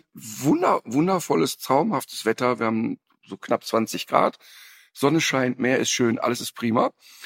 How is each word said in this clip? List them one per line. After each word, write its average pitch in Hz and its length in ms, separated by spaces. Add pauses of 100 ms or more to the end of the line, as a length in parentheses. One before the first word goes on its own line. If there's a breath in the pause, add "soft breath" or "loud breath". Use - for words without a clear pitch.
(140)
Wunder-, 127 720
wundervolles, 160 720
traumhaftes 147 680
Wetter. 120 360
Wir 113 80
haben 113 300 (300)
so 95 80
knapp - 300
zwanzig - 420
Grad. - 300 (560 loud breath)
Sonne 151 260
scheint, 127 400
Meer 127 200
ist 123 100
schön, 120 280
alles 120 220
ist - 140
prima. 120 380 (340 loud breath)